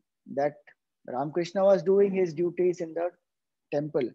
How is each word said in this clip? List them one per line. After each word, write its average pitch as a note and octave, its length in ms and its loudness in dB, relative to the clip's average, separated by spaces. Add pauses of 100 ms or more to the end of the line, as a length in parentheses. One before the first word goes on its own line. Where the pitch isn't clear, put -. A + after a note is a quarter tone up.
(340)
that C#3+ 220 -2 (520)
Ramakrishna E3 560 -4
was F#3+ 200 4
doing G3 280 4
his F#3 220 0
duties F3 480 -2
in D#3+ 120 -8
the E3+ 180 -4 (600)
temple D3 440 -2